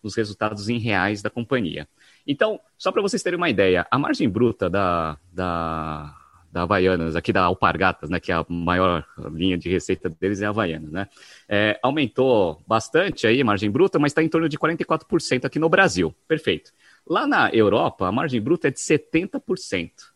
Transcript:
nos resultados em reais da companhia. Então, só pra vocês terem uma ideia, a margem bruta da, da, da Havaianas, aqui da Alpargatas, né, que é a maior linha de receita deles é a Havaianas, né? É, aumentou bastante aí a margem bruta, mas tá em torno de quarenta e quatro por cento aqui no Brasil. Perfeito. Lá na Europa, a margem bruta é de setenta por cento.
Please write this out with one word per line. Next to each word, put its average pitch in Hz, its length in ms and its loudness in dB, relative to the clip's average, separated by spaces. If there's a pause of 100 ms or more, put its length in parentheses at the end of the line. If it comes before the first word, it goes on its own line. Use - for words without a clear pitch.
nos 101 140 -10
resultados 107 540 -4
em 120 80 -2
reais 104 460 0
da 107 80 -4
companhia. 98 560 -4 (400)
Então, 214 320 0 (180)
só 190 140 -2
pra 220 100 0
vocês 196 220 -2
terem 175 140 -2
uma 175 120 0
ideia, 92 400 2
a 120 80 2
margem 143 320 0
bruta 107 400 0
da, 85 480 -2 (140)
da, 80 800 -6 (380)
da 87 120 -4
Havaianas, 90 520 2
aqui 85 180 -2
da 92 100 4
Alpargatas, 87 640 0
né, 87 100 -2
que - 120 -6
é 87 40 2
a 80 120 -2
maior 87 560 0 (280)
linha 87 260 0
de 85 120 -6
receita 92 400 -2
deles 95 320 -4
é 104 40 -2
a 104 40 -2
Havaianas, 82 420 -4
né? 95 160 -6 (420)
É, 104 320 2
aumentou 127 840 2
bastante 156 580 0
aí 117 160 4
a 131 40 2
margem 104 240 2
bruta, 165 280 2
mas 147 160 2
tá 160 100 2
em 160 60 0
torno 165 200 0
de 147 80 -6
quarenta 160 260 -2
e - 20 -4
quatro 160 220 -4
por 175 140 0
cento 127 240 -2
aqui 110 120 -4
no 160 120 2
Brasil. 120 440 2 (140)
Perfeito. 139 440 -2 (360)
Lá 214 180 0
na 135 260 2
Europa, 110 560 2
a 90 40 0
margem 127 300 -2
bruta 151 260 0
é 131 40 2
de - 80 -12
setenta - 600 -2
por 180 180 -6
cento. - 580 -10